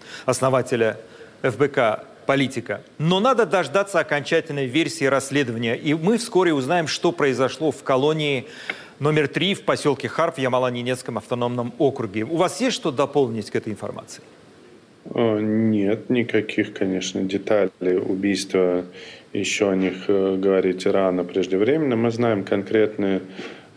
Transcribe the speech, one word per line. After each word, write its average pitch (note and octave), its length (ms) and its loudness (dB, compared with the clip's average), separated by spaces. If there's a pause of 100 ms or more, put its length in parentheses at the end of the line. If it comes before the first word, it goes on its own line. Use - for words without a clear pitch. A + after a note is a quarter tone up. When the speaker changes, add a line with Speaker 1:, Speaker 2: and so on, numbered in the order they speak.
(260)
Speaker 1:
основателя B2 720 0 (440)
Ф B2 160 -2
Б C#3 100 2
К A#2+ 360 0 (240)
политика. B2+ 540 -2 (180)
Но E3+ 200 2
надо A#3+ 260 4
дождаться F3 540 0
окончательной D3 680 0
версии D3 380 0
расследования, B2+ 680 0
и D3+ 200 0
мы F3+ 220 2
вскоре F3+ 360 2
узнаем, D3+ 340 0
что - 240 0
произошло C3+ 600 0
в - 120 -8
колонии C#3+ 600 0 (540)
номер D3+ 280 2
три F3 280 0
в - 80 -16
поселке C#3 460 0
Харф E3 260 -2
в - 40 -10
Ямало-Ненецком B2 800 -2
автономном A#2+ 600 -4
округе. A2+ 440 0
У D3+ 120 -4
вас E3+ 260 0
есть B3 140 0
что - 160 -4
дополнить B2+ 580 0
к - 60 -8
этой A2 180 -2
информации? - 480 -12 (920)
Speaker 2:
Э, A2+ 240 2
нет, G#2+ 680 0
никаких, A2 640 0
конечно, F#2+ 500 -2
деталей F#2+ 760 0
убийства. F#2 840 0 (480)
Еще G2+ 380 0
о F#2+ 60 2
них, F#2 180 2 (160)
э, F#2+ 260 2
говорить F#2+ 500 2
рано, F#2+ 380 2
преждевременно. G#2+ 720 2
Мы A#2 160 2
знаем A2+ 320 0
конкретные, G2+ 800 0 (560)